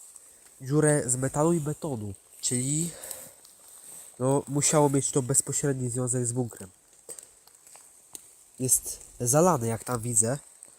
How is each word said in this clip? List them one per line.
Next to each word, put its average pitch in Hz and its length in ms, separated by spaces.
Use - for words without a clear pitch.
Dziurę 147 460
z 123 100
metalu 147 360
i 170 80
betonu, 135 540
czyli, 143 500
no, 135 300
musiało 143 420
mieć 139 200
to 139 120
bezpośredni 131 680
związek 123 360
z 117 60
bunkrem. 117 380
Jest - 420
zalany, 135 460
jak 113 180
tam 120 160
widzę, 117 380